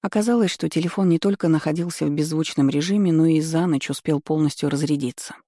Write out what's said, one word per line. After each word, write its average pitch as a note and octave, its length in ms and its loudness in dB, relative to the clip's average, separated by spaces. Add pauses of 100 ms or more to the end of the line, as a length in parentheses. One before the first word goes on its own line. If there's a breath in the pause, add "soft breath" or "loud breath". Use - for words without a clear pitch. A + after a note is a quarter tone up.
Оказалось, G#3+ 500 2
что - 180 -4
телефон F3 400 0
не E3 100 4
только G3 300 0
находился D#3+ 580 0
в D3 40 0
беззвучном D3+ 580 0
режиме, F3 440 0
но D#3+ 140 4
и D#3+ 140 4
за D#3+ 260 0
ночь D3 240 -2
успел D3 300 -2
полностью D3+ 500 -2
разрядиться. C#3+ 640 -4 (140)